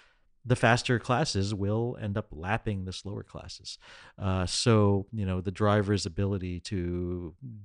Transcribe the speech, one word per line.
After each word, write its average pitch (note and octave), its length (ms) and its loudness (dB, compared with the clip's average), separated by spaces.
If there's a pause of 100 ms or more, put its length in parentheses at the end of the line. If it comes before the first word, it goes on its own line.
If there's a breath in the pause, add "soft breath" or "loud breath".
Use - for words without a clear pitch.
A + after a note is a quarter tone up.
(440 soft breath)
the A#2+ 100 4
faster A#2+ 440 4
classes G#2+ 560 0
will G#2+ 440 -2
end G#2 200 -4
up - 120 -6
lapping F#2+ 540 -4
the F#2 80 -8
slower G2+ 300 -10
classes. - 560 -14 (400 loud breath)
Uh, F#2 260 0
so, G2+ 640 4
you A2 140 -4
know, F#2 160 0
the F#2 100 -4
driver's G#2 540 2
ability F#2 560 -2
to F2 760 -4 (300)